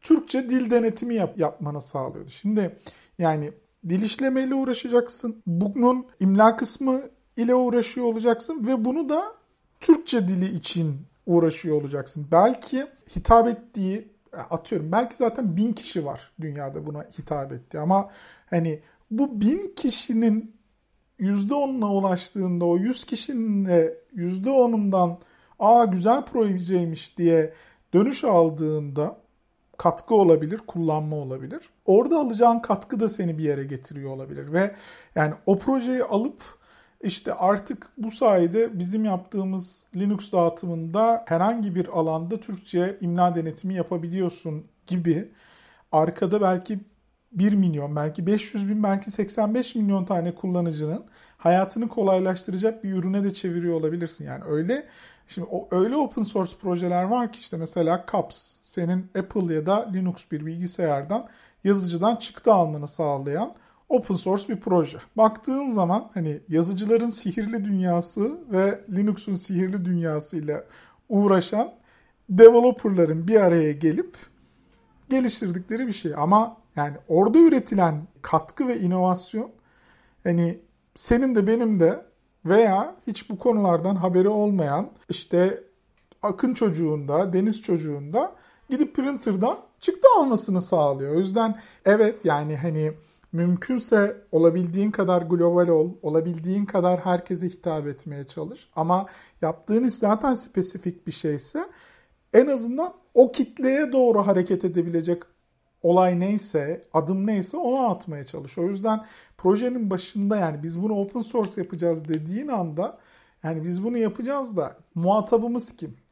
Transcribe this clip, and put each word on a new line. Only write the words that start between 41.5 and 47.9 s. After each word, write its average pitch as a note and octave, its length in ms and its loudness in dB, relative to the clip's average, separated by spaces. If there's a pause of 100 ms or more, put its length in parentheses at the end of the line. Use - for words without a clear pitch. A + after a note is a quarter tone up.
bir F3+ 140 -2
alanda E3 520 -2
Türkçe F#3 600 -4
imla F3+ 340 2
denetimi E3 400 -6
yapabiliyorsun E3+ 920 -6 (220)
gibi F3 420 -2 (640)
arkada E3+ 480 0
belki F#3 400 -2 (520)
bir G3+ 200 2
milyon, D3+ 440 0